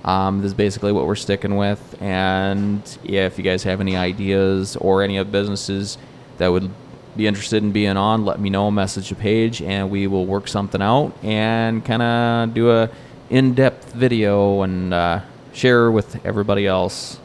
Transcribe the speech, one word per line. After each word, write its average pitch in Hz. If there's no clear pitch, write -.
um, 95
this 101
is 98
basically 101
what 87
we're 90
sticking 101
with. 101
And 98
yeah, 95
if 90
you 92
guys 92
have 95
any 95
ideas 95
or 95
any 98
of 98
businesses 101
that 90
would 92
be 107
interested 104
in 104
being 101
on, 107
let -
me 101
know, 101
message 98
the 95
page, 113
and 98
we 98
will 95
work 98
something 101
out 123
and 113
kinda 117
do 117
a 113
in-depth 131
video 101
and, 92
uh, 87
share 120
with 110
everybody 101
else 92